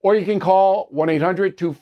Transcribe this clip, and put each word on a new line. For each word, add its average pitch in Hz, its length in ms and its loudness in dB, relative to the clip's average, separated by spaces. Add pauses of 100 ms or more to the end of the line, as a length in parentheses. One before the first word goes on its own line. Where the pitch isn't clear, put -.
or 196 140 2
you 208 100 0
can 202 140 -2
call 190 520 2
one 156 180 -2
eight 156 140 0
hundred 185 360 -4
two 165 240 -4